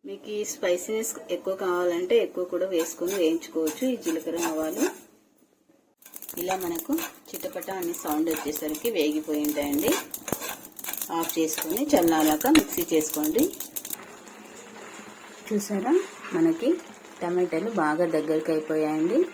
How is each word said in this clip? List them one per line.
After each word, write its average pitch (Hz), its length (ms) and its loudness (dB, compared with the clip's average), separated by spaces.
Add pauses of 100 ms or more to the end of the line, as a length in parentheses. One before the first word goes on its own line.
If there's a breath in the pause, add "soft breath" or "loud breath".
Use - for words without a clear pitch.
మీకు 196 280 -12
ఈ - 20 -2 (140)
స్పైసీనెస్ 220 600 0 (220)
ఎక్కువ 190 200 -2 (100)
కావాలంటే 180 600 2
ఎక్కువ 180 200 -2 (100)
కూడా 180 180 0
వేసుకొని 170 480 0
వేయించుకోవచ్చు 165 720 0
ఈ 240 40 0 (100)
జీలకర్ర 165 320 -2 (120)
ఆవాలు. 160 360 0 (1600)
ఇలా 185 220 -2
మనకు 170 300 -4 (360)
చిటపట 180 380 -8 (140)
అనే 170 180 -2
సౌండ్ 160 340 0
వచ్చేసరికి 151 600 -2
వేగిపోయి 151 520 0
ఉంటాయండి. 143 440 0 (1300)
ఆఫ్ 165 180 0
చేసుకొని 165 440 0 (120)
చల్లారాక 160 640 6
మిక్సీ 165 360 0
చేసుకోండి. 156 500 2 (2000)
చూసారా, 208 460 2 (420)
మనకి 330 360 4 (500)
టమాటాలు 180 500 0 (120)
బాగా 156 240 4 (100)
దగ్గరికి 156 380 2
అయిపోయాయండి. 156 640 2 (140)